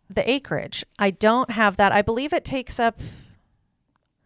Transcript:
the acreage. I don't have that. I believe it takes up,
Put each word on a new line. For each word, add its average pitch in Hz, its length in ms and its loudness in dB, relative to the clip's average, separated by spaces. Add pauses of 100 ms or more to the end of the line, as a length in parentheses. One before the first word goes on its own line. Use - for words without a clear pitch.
(100)
the - 200 -2
acreage. - 540 -4 (140)
I 202 120 2
don't 226 420 2
have 202 260 2
that. 202 140 6
I 208 100 4
believe 254 320 -4
it 320 100 -2
takes 254 340 -4
up, 233 220 0 (1300)